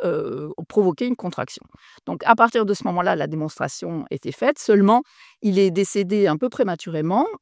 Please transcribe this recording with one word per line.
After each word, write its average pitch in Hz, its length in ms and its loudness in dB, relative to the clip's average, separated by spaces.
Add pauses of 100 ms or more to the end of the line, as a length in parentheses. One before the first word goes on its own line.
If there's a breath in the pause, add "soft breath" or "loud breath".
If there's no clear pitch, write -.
euh, 151 460 -4 (180)
provoquer 196 380 2
une 247 100 -2
contraction. - 460 -8 (460 soft breath)
Donc, 170 180 -8
à 233 100 4
partir 226 300 2
de 202 80 0
ce - 140 -6
moment-là, 175 280 0
la 151 120 -4
démonstration 156 840 -8
était - 220 -8
faite. 285 260 -2
Seulement, 208 460 4 (380 soft breath)
il 196 180 2
est 196 120 4
décédé 196 540 0
un 156 120 2
peu 247 120 -2
prématurément 185 800 -2 (140)